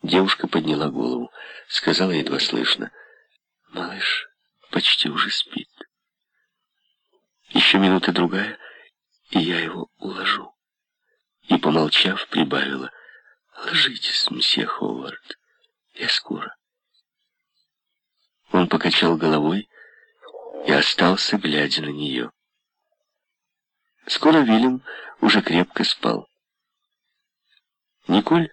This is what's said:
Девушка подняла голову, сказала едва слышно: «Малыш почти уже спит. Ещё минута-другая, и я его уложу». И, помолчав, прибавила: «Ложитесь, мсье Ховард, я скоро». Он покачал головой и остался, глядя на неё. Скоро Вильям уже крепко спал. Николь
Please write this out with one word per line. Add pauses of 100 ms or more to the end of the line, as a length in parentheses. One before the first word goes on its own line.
Девушка
подняла
голову, (380)
сказала
едва
слышно: (800)
«Малыш (420)
почти
уже
спит. (1800)
Ещё
минута-другая, (720)
и
я
его (100)
уложу». (920)
И,
помолчав,
прибавила: (680)
«Ложитесь,
мсье
Ховард, (560)
я
скоро». (2000)
Он
покачал
головой (1000)
и
остался,
глядя
на
неё. (1800)
Скоро
Вильям (380)
уже
крепко
спал. (1800)
Николь